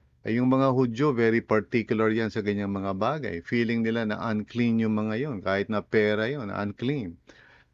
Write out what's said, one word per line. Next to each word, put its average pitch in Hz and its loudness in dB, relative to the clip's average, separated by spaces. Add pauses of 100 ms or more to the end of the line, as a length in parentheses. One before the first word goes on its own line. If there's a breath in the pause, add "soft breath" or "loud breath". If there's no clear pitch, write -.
(240 soft breath)
Ay, 113 0
yung 127 2
mga 131 4
Hudyo, 127 2
very 113 2
particular 110 2
yan 110 0
sa 117 -4
ganyang 101 -2
mga 98 -4
bagay. 113 -2
Feeling 117 0
nila 113 0
na 98 -4
unclean 113 0
yung 110 0
mga 107 -2
yun, 127 -6
kahit 98 0
na 107 -2
pera 107 2
yun, 135 -6
unclean. 101 -6 (540 loud breath)